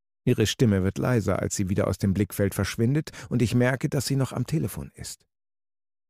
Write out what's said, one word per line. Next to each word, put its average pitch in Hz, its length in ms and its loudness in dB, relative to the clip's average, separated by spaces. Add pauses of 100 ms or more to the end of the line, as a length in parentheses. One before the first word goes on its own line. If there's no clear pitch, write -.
(260)
Ihre 120 200 4
Stimme 101 360 4
wird 95 160 0
leiser, 104 400 0
als 98 180 -4
sie 95 140 -2
wieder 101 160 0
aus 98 100 -2
dem 98 160 0
Blickfeld 101 420 0
verschwindet, 123 580 -2 (180)
und 123 100 2
ich 123 140 2
merke, 127 340 2
dass 143 180 -2
sie 139 100 0
noch 135 160 -2
am 127 140 -4
Telefon 113 480 -4
ist. - 300 -16 (840)